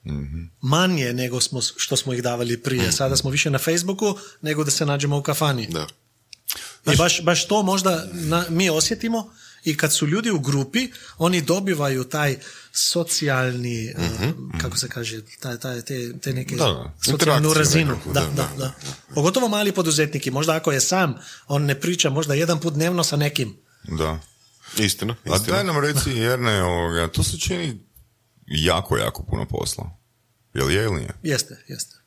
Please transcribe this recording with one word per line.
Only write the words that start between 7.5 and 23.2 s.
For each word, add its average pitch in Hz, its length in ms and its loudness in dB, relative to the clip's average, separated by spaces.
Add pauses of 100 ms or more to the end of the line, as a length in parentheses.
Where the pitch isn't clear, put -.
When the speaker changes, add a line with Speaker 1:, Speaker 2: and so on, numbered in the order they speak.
Speaker 2:
možda 185 500 2
na-, 170 360 0
mi 175 200 2
osjetimo 220 640 0 (300)
i 151 140 0
kad 151 160 2
su 151 140 2
ljudi 220 240 0
u 170 80 2
grupi, 139 480 0 (300)
oni 175 240 4
dobivaju 147 640 0
taj 143 340 0 (360)
socijalni, 127 1200 0
Speaker 3:
Mhm. 85 280 -2
Speaker 2:
eh, 143 80 2 (260)
kako 85 200 -2
se 123 120 -4
kaže, 113 320 -8 (160)
taj, 120 200 -8
taj, 123 240 -6
te, 123 340 -8
te 135 180 -4
neke 131 220 -4
Speaker 1:
Da, 156 80 2
da. 82 380 0
Speaker 2:
socijalnu 135 120 2 (260)
Speaker 3:
Interakciju 156 160 4
Speaker 2:
razinu. 151 360 4
Speaker 3:
nekakvu, - 220 -4
Speaker 2:
Da, 139 80 4
Speaker 3:
da, 156 60 0
Speaker 2:
da, 147 160 -4
Speaker 3:
da, 143 140 -6
Speaker 2:
da. 135 80 -4
Speaker 3:
da. - 500 -12
Speaker 2:
Pogotovo 190 320 2
mali 208 240 2
poduzetnik, 156 560 0
možda 151 260 0
ako 160 180 0
je 135 100 2
sam, 180 340 2 (320)
on 143 160 2
ne 139 120 2
priča 170 340 0
možda 147 240 0
jedan 165 260 2
put 160 140 -2
dnevno 165 300 2
sa 147 140 0
nekim. 143 400 -2 (260)